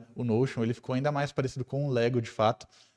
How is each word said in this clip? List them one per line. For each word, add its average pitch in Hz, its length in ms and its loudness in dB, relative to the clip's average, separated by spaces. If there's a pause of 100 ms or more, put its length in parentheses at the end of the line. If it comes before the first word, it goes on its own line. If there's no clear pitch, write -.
(160)
O 123 80 -4
Notion, 120 400 0
ele 113 100 0
ficou 127 220 -4
ainda 143 160 0
mais 143 180 -2
parecido 127 340 -4
com 143 220 -4
o 139 60 -2
Lego, 120 280 2
de 117 100 -6
fato, 113 360 2 (300)